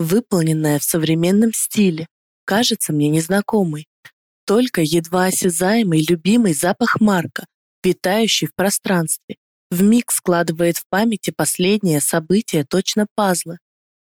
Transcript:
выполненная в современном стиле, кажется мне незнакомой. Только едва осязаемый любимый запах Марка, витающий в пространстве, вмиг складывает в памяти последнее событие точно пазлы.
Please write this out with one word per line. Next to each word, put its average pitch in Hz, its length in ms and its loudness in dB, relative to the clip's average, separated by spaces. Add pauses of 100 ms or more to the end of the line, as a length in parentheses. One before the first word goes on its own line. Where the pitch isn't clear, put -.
выполненная 160 800 0
в - 20 -8
современном 175 680 2
стиле, 175 560 -2 (360)
кажется 214 500 -2
мне 147 160 2
незнакомой. 165 760 0 (640)
Только 233 320 0
едва 170 460 0
осязаемый 185 840 0
любимый 180 460 2
запах 208 480 0
Марка, 185 420 0 (400)
витающий 185 600 0
в - 80 -10
пространстве, 180 840 -2 (340)
вмиг 202 400 2
складывает 170 680 0
в - 100 -14
памяти 202 480 -2
последнее 180 640 0
событие 165 640 -2
точно 196 500 -2
пазлы. 180 440 -2 (600)